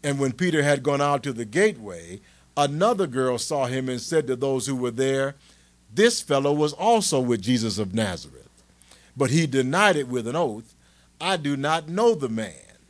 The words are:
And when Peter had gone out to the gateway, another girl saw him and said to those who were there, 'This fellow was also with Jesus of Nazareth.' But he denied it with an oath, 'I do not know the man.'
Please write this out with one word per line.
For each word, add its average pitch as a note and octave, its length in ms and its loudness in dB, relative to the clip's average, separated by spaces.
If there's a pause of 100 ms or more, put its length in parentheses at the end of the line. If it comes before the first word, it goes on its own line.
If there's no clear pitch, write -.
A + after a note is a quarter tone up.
And C#3+ 160 -2
when C3+ 120 0
Peter D#3+ 300 0
had C#3 220 2
gone C#3+ 180 0
out C#3+ 220 2
to C#3 100 -6
the A2+ 100 -8
gateway, G#2 760 -2 (340)
another E3+ 520 2
girl B2+ 320 0
saw C#3 260 -2
him C3 240 -4
and B2 100 -4
said D3 280 0
to C3 80 0
those C3 320 -2
who C#3 80 -2
were B2 160 -2
there, C3+ 440 -2 (580)
'This A3 280 4
fellow C#3+ 320 2
was D3+ 180 0
also F3 480 2
with A#2+ 220 0
Jesus A2 380 0
of G2 160 -4
Nazareth.' F#2+ 480 -4 (760)
But B2+ 140 0
he D#3+ 160 4
denied C#3+ 480 2
it C#3 120 -2
with B2 200 -4
an B2 80 -4
oath, A2+ 400 -4 (440)
'I F3+ 180 -2
do C#3+ 200 -2
not D#3 320 -2
know A3 240 2
the C#3 160 -4
man.' A2 480 -8 (120)